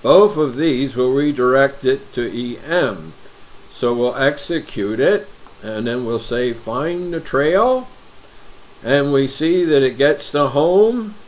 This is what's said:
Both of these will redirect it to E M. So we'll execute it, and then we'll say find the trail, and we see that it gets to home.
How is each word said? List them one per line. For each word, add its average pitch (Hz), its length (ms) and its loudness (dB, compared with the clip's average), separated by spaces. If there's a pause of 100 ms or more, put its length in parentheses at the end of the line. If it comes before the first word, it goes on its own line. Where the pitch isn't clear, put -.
Both 180 360 6
of 143 180 0
these 135 400 0
will 127 180 2
redirect 135 720 2
it 135 280 -2
to 117 200 -4
E 120 320 -6
M. 113 480 -4 (600)
So 120 200 -2
we'll 120 220 0
execute 135 880 -2
it, 202 260 2 (380)
and 110 200 -6
then 120 220 -4
we'll 113 140 -4
say 123 320 -4
find 156 600 -6
the 165 80 -4
trail, 208 680 0 (960)
and 143 280 2
we 135 140 4
see 165 380 0
that 147 180 4
it 123 160 0
gets 143 320 2
to 143 160 2
home. 202 680 2 (120)